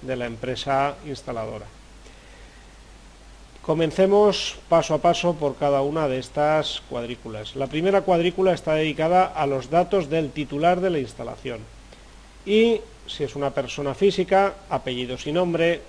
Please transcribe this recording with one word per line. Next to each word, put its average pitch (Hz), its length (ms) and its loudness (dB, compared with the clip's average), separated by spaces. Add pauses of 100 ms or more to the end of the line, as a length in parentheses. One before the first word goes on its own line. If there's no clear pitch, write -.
de 131 120 -4
la 123 100 -6
empresa 135 720 -2 (100)
instaladora. 113 600 -10 (2000)
Comencemos 190 920 2 (140)
paso 165 240 4
a 151 60 2
paso 175 340 2
por 147 240 -2
cada 143 240 2
una 147 260 0
de 131 120 -2
estas 147 720 0
cuadrículas. 117 680 -8
La 135 100 -2
primera 175 320 2
cuadrícula 180 540 2
está 156 220 -2
dedicada 156 500 2
a 156 200 -2
los 135 240 -2
datos 180 400 2
del 156 220 -2
titular 151 480 0
de 190 100 0
la 170 100 -2
instalación. 120 600 -8 (840)
Y 220 340 4 (280)
si - 180 -8
es - 100 -6
una 143 140 -2
persona 139 440 -4
física, 190 600 2 (160)
apellidos 127 580 -4
y 151 60 -2
nombre; 170 560 0